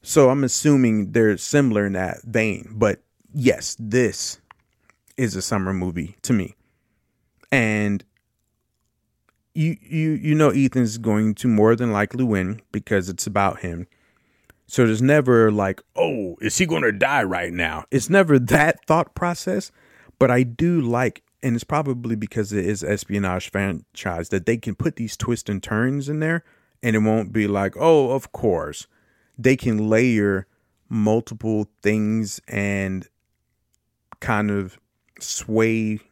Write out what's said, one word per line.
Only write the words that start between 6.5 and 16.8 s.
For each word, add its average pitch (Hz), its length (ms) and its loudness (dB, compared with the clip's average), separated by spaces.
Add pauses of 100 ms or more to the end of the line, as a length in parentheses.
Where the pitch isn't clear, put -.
And 107 540 0 (1500)
you, 160 260 0
you, 156 300 -2
you 151 240 0
know 151 160 4
Ethan's 123 480 0
going 110 380 0
to 127 120 -2
more 110 260 6
than 117 180 -2
likely 104 320 0
win 104 360 -2 (120)
because 98 360 -2
it's - 180 -8
about 98 340 0
him. 85 260 -8 (800)
So 123 200 2
there's 110 160 2
never 127 480 6
like, 98 300 -2 (160)
"Oh, 107 440 -2
is - 180 -4
he 185 80 2
gonna 147 260 0